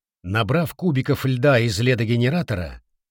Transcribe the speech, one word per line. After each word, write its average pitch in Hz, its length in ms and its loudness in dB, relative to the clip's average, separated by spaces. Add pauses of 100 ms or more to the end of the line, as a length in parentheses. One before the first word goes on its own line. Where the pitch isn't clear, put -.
(220)
Набрав 113 520 -2
кубиков 143 500 -2
льда 131 340 2
из 110 220 0
ледогенератора, 120 1040 0 (280)